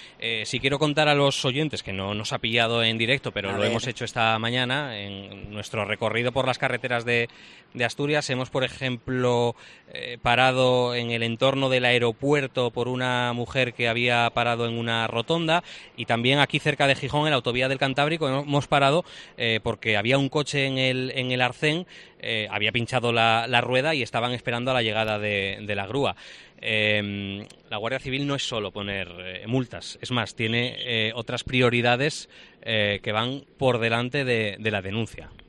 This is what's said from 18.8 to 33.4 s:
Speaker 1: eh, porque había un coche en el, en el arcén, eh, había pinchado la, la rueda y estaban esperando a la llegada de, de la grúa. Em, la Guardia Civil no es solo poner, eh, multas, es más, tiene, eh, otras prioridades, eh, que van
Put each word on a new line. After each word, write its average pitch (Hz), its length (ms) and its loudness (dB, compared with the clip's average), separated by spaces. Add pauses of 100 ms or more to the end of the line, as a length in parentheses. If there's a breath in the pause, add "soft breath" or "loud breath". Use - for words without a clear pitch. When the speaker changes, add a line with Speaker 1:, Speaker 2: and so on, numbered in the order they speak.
Speaker 1:
eh, 113 260 0
porque 110 340 0
había 117 220 4
un 139 120 2
coche 143 360 0
en 135 120 -2
el, 127 360 0
en 127 160 -2
el 127 120 2
arcén, 151 440 0 (340 loud breath)
eh, 107 300 -4
había 104 220 0
pinchado 120 400 0
la, 113 340 4
la 120 140 4
rueda 127 340 2
y 135 80 0
estaban 120 300 -2
esperando 123 400 -2
a - 20 2
la 123 80 2
llegada 107 380 0
de, 101 420 -2
de 104 140 -4
la 98 100 -4
grúa. 117 300 0 (440 loud breath)
Em, 104 840 0 (240)
la 113 60 -6
Guardia 117 240 -4
Civil 139 260 -4
no 139 80 -2
es 135 120 -4
solo 104 260 -4
poner, 98 360 -6 (120)
eh, 92 260 -12
multas, 117 560 -4
es - 80 -8
más, 117 240 -2
tiene, 117 440 -2
eh, 113 360 -2
otras 120 300 -6
prioridades, 123 840 2 (340 loud breath)
eh, 104 400 0
que 110 100 -4
van 123 320 -2 (120)